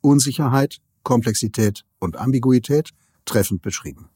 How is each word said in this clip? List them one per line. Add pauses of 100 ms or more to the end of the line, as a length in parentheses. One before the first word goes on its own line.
Unsicherheit, (240)
Komplexität (160)
und
Ambiguität (340)
treffend
beschrieben.